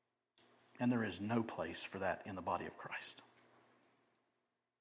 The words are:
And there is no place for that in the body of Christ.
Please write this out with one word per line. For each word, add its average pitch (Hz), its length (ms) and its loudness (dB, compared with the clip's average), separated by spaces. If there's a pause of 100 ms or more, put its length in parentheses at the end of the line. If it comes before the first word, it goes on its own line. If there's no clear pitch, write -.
(800)
And 123 100 6
there 117 140 4
is 95 160 -2
no 113 220 4
place 85 420 -4
for - 160 -6
that 92 240 2
in 104 100 -6
the 90 80 -4
body 87 240 2
of - 100 -8
Christ. - 460 -8 (1600)